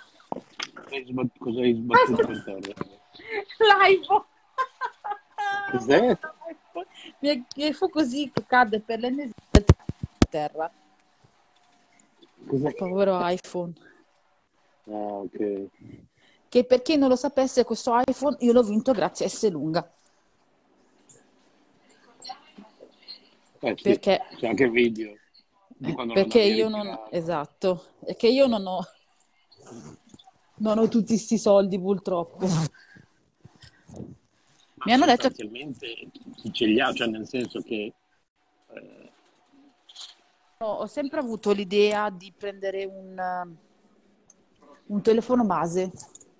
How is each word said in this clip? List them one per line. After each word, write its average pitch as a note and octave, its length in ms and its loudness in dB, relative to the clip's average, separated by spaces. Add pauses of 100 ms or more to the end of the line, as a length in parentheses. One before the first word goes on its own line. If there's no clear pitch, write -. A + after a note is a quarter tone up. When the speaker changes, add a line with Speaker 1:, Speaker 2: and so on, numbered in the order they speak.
(920)
Speaker 1:
Hai C3+ 160 -10
sbat-, B2+ 320 -6
cosa B2 220 -6
hai B2 140 4
sbattuto A#2+ 520 2
per A2 180 -8
terra? G2 300 -12 (840)
Speaker 2:
L'iPhone! G4 680 4 (1500)
Speaker 1:
Cos'è? D3 460 4 (1000)
Speaker 2:
Mi C#4 80 -2
è, C#4 140 0 (140)
mi D4 160 -2
fu F#4 160 -2
così C#4+ 440 -2
che - 140 -6
cadde A3+ 340 2
per A3+ 180 -6
l'ennesima B3 360 -6 (160)
volta - 240 8
per - 540 -4
terra. D#3 420 -6 (1800)
Speaker 1:
Cos'è? C#3 280 -2
Speaker 2:
Povero F#3+ 440 0 (100)
iPhone. F3 440 -6 (1120)
Speaker 1:
Ah, G#2+ 80 -14
ok. G2+ 760 -6 (840)
Speaker 2:
Che A#3+ 160 4
per B3 180 4
chi D#4+ 140 2
non C#4 120 4
lo B3+ 80 4
sapesse, B3+ 480 2
questo A#3 280 -4 (120)
iPhone C4 360 0
io A#3+ 120 6
l'ho B3 100 8
vinto A3 300 2
grazie F3+ 340 -2
a - 20 0
S - 220 0
Lunga. D#3+ 420 -4 (3750)
Speaker 1:
Eh, - 160 0
sì, - 60 -14
Speaker 2:
Perché G3 400 2 (140)
Speaker 1:
c'è A#2+ 120 -4
anche C3+ 160 0
il B2 60 2
video A2+ 440 0 (540)
di - 220 -12
Speaker 2:
eh, E3+ 40 -4
Speaker 1:
quando - 200 -6
Speaker 2:
perché A3 240 2
Speaker 1:
l'andavi G#3+ 140 4
a A3 120 0
Speaker 2:
io A3 60 -2
non, G#3+ 120 -6
Speaker 1:
ritirare. G3 280 -12
Speaker 2:
esatto, E3+ 720 -4 (200)
è - 120 -10
che A#3 120 0
io C4+ 180 4
non G#3+ 200 0
ho... F#3 140 -6 (1800)
Non G#3+ 220 0
ho A3+ 100 4
tutti A3+ 280 2
sti A3 220 -2
soldi G3+ 400 4
purtroppo. F#3 680 -4
Speaker 1:
Ma E3 180 2 (2250)
Speaker 2:
Mi G#3 80 2
hanno C4+ 100 6
detto B3 240 4
Speaker 1:
sostanzialmente A#2 800 -14 (280)
chi G#2 160 -12
ce A#2 120 -2
li G#2+ 160 4
ha, C3 120 2
cioè B2 160 -2
nel A2 200 -8
senso A#2 320 -8
che... A2 320 -8 (800)
Eh, G#2 400 -20 (1500)
Speaker 2:
Ho, A3+ 80 -8
ho G#3+ 200 -6
sempre D4 340 -6
avuto A3+ 320 -2
l'idea G#3 560 2
di F#3+ 280 -16
prendere G3 500 -6
un, F#3 720 -10 (1300)
un G#3 160 -4
telefono A3+ 420 2
base. F3 460 -2 (500)